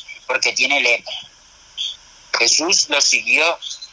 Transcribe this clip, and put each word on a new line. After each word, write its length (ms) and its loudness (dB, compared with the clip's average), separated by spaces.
porque 280 0
tiene 260 2
lepra". 340 0
Jesús 500 2
lo 100 2
siguió 600 2